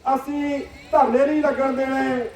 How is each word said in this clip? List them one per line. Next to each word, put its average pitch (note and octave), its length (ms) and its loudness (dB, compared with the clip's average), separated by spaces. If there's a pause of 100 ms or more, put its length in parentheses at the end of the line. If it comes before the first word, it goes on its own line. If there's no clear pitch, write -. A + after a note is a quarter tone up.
(140)
ਅਸੀਂ C#4+ 460 -4 (320)
ਧਰਨੇ C4+ 340 4
ਨਹੀਂ D4+ 160 0
ਲੱਗਣ C4+ 300 0
ਦੇਣੇ C4 520 -2 (100)